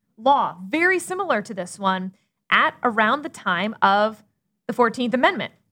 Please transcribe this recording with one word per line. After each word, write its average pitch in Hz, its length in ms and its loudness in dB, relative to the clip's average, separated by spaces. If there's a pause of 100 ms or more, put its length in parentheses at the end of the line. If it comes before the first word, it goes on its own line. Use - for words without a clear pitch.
(160)
law, 220 420 2 (100)
very 339 300 2
similar 339 440 -4
to 226 120 -14
this 180 240 -10
one, 190 340 -2 (380)
at 269 320 2
around 226 400 2
the 320 60 -10
time 196 520 -4
of 208 420 2 (440)
the 240 60 -6
fourteenth 240 420 0
Amendment. 262 400 0 (180)